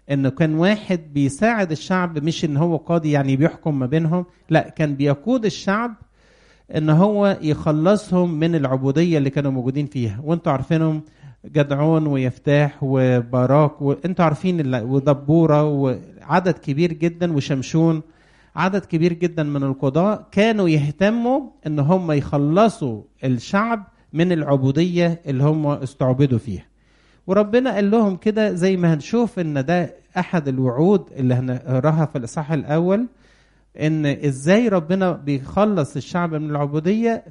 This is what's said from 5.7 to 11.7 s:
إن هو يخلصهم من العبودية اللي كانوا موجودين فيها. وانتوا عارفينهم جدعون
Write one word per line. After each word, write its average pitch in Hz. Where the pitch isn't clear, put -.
إن 156
هو 202
يخلصهم 170
من 165
العبودية 139
اللي 135
كانوا 143
موجودين 135
فيها. 117
وانتوا 160
عارفينهم 156
جدعون 151